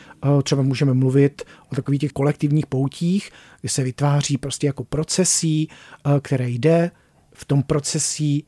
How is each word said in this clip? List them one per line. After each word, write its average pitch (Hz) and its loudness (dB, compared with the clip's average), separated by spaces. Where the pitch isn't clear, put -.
eh, 139 4
třeba 139 0
můžeme 135 2
mluvit 131 2
o - -8
takových 139 -2
těch 151 -4
kolektivních 147 0
poutích, 170 -2
kdy - -6
se 139 -2
vytváří 143 0
prostě 143 -4
jako 135 -4
procesí, 156 0
eh, - -2
které 127 -2
jde. 160 2
V - -20
tom 139 2
procesí 147 -2